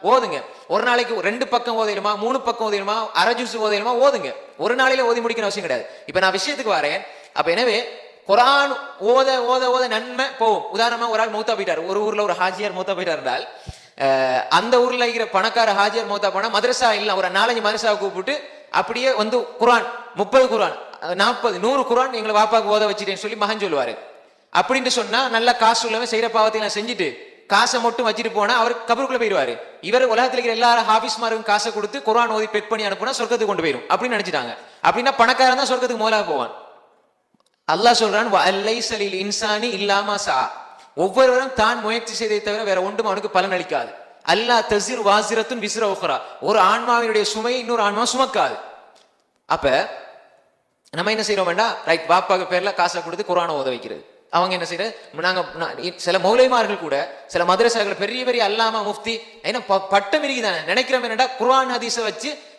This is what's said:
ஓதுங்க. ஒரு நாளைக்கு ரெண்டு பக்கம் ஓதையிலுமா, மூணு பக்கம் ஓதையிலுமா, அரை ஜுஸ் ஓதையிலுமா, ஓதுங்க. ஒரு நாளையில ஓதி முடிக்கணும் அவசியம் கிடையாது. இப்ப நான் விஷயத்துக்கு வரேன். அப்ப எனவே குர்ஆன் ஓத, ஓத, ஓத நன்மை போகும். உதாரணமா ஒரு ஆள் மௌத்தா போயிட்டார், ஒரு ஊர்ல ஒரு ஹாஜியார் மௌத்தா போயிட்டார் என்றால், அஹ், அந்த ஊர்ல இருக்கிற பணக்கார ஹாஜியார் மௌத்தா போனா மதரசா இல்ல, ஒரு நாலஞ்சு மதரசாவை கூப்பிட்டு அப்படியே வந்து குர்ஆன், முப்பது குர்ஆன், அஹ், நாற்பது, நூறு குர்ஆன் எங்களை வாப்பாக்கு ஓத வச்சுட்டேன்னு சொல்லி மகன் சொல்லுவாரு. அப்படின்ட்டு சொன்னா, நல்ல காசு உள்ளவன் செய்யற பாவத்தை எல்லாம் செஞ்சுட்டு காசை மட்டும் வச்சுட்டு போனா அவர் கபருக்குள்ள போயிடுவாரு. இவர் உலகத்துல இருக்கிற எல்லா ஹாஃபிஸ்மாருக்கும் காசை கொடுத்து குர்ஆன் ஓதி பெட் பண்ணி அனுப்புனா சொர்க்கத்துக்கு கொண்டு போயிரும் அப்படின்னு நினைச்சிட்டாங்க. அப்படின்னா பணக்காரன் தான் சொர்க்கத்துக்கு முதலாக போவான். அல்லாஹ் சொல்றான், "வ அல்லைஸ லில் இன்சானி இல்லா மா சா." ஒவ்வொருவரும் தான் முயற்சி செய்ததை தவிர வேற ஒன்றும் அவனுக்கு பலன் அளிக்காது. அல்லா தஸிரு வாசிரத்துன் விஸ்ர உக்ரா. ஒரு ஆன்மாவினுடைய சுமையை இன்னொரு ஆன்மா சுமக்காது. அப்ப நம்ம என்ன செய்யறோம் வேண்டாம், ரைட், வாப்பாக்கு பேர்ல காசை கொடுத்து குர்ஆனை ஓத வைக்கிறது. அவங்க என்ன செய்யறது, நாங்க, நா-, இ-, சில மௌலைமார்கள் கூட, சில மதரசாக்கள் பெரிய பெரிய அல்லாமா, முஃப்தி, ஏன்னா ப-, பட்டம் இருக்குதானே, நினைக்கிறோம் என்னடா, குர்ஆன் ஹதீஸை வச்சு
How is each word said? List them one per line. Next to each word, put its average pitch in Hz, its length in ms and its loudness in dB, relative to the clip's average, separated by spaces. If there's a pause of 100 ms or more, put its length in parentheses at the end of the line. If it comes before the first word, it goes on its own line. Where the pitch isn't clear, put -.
ஓதுங்க. 196 400 2 (240)
ஒரு 196 160 0
நாளைக்கு 240 380 0
ரெண்டு 226 260 -2
பக்கம் 240 300 -2
ஓதையிலுமா, 208 400 -2
மூணு 226 240 -2
பக்கம் 226 300 -2
ஓதையிலுமா, 208 420 -2
அரை 185 200 4
ஜுஸ் 233 240 -6
ஓதையிலுமா, 214 400 0
ஓதுங்க. 240 380 2 (220)
ஒரு 214 180 0
நாளையில 262 240 2
ஓதி 233 200 2
முடிக்கணும் 226 300 -2
அவசியம் 190 180 -6
கிடையாது. 127 180 -2 (200)
இப்ப 175 140 -2
நான் 190 140 4
விஷயத்துக்கு 226 400 -2
வரேன். 151 280 0 (320)
அப்ப 160 180 0
எனவே 214 260 2 (500)
குர்ஆன் 269 460 4 (280)
ஓத, 254 280 4 (180)
ஓத, 254 200 2
ஓத 254 200 2
நன்மை 240 380 -4 (120)
போகும். 208 420 0
உதாரணமா 233 300 0
ஒரு 220 120 0
ஆள் 220 120 -2
மௌத்தா 214 220 -2
போயிட்டார், 175 300 -2
ஒரு 190 160 -2
ஊர்ல 208 220 -2
ஒரு 185 100 0
ஹாஜியார் 190 420 -2
மௌத்தா 185 180 -4
போயிட்டார் 175 240 -2
என்றால், 135 300 -4 (500)
அஹ், 131 520 0
அந்த 233 320 4
ஊர்ல 247 260 0
இருக்கிற 233 180 -2
பணக்கார 220 460 2
ஹாஜியார் 208 380 0
மௌத்தா 202 220 -2
போனா 196 180 -2
மதரசா 240 420 2
இல்ல, 208 240 0
ஒரு 190 120 0
நாலஞ்சு 220 340 0
மதரசாவை 214 360 0
கூப்பிட்டு 196 380 -4 (360)
அப்படியே 240 400 0
வந்து 220 260 0 (220)
குர்ஆன், 233 280 4 (280)
முப்பது 220 320 4
குர்ஆன், 202 300 0 (240)
அஹ், 170 120 -6
நாற்பது, 202 460 0
நூறு 262 220 0
குர்ஆன் 247 320 0
எங்களை 214 280 0
வாப்பாக்கு 214 320 2
ஓத 214 120 4
வச்சுட்டேன்னு 202 400 -4
சொல்லி 220 100 -6
மகன் 214 220 -2
சொல்லுவாரு. 143 400 -2 (560)
அப்படின்ட்டு 254 340 2
சொன்னா, 240 420 0
நல்ல 226 260 2
காசு 233 300 2
உள்ளவன் 226 220 -2
செய்யற 226 220 0
பாவத்தை 220 320 2
எல்லாம் 208 140 -4
செஞ்சுட்டு 208 320 -4 (400)
காசை 233 340 2
மட்டும் 233 260 0
வச்சுட்டு 226 260 -2
போனா 214 220 2
அவர் 233 300 0
கபருக்குள்ள 254 340 0
போயிடுவாரு. 156 400 0 (220)
இவர் 247 280 2
உலகத்துல 247 280 2
இருக்கிற 240 140 -2
எல்லா 233 200 4 (100)
ஹாஃபிஸ்மாருக்கும் 226 640 0
காசை 208 300 0
கொடுத்து 208 260 -6
குர்ஆன் 233 280 2
ஓதி 220 180 -2
பெட் 208 220 -4
பண்ணி 214 200 -4
அனுப்புனா 196 300 -4
சொர்க்கத்துக்கு 220 280 0
கொண்டு 185 180 0
போயிரும் 139 260 -2
அப்படின்னு 226 280 0
நினைச்சிட்டாங்க. 151 360 -4 (300)
அப்படின்னா 247 340 2
பணக்காரன் 254 400 6
தான் 269 100 0
சொர்க்கத்துக்கு 247 300 0
முதலாக 214 260 2
போவான். 120 300 -2 (1160)
அல்லாஹ் 220 280 4
சொல்றான், 220 320 2
"வ 196 140 4
அல்லைஸ 214 520 0
லில் 202 260 -4
இன்சானி 214 480 -2
இல்லா 196 300 2
மா 208 160 -2
சா." - 200 -2 (580)
ஒவ்வொருவரும் 254 580 4
தான் 233 280 2
முயற்சி 226 320 -4
செய்ததை 214 280 -2
தவிர 214 220 -4
வேற 190 180 0
ஒன்றும் 214 240 -2
அவனுக்கு 202 240 -2
பலன் 190 220 2
அளிக்காது. 156 400 -4 (360)
அல்லா 233 300 2 (120)
தஸிரு 214 320 -2
வாசிரத்துன் 214 580 2
விஸ்ர 208 360 -2
உக்ரா. 160 240 -2 (220)
ஒரு 208 180 2
ஆன்மாவினுடைய 226 600 2
சுமையை 233 380 -2
இன்னொரு 233 220 -2
ஆன்மா 208 240 0
சுமக்காது. 247 500 0 (880)
அப்ப 143 440 2 (1040)
நம்ம 185 200 -2
என்ன 220 120 -2
செய்யறோம் 202 220 0
வேண்டாம், 190 300 0 (100)
ரைட், 165 240 2
வாப்பாக்கு 185 400 2
பேர்ல 180 240 0
காசை 180 300 0
கொடுத்து 170 220 -6
குர்ஆனை 170 300 0
ஓத 139 80 -2
வைக்கிறது. 113 500 -8 (160)
அவங்க 185 240 2
என்ன 175 120 -4
செய்யறது, 170 320 -6 (140)
நாங்க, 175 340 -2 (140)
நா-, - 200 -6
இ-, 175 160 -6
சில 175 220 0
மௌலைமார்கள் 220 600 4
கூட, 143 480 -4
சில 175 160 -2
மதரசாக்கள் 202 540 2
பெரிய 233 280 -4
பெரிய 240 180 0
அல்லாமா, 220 400 0
முஃப்தி, 214 380 -6 (220)
ஏன்னா 208 240 -4
ப-, 190 120 2
பட்டம் 294 440 0
இருக்குதானே, 220 420 -2
நினைக்கிறோம் 254 380 0
என்னடா, 226 220 0
குர்ஆன் 254 460 2
ஹதீஸை 233 320 -4
வச்சு 262 340 -6 (220)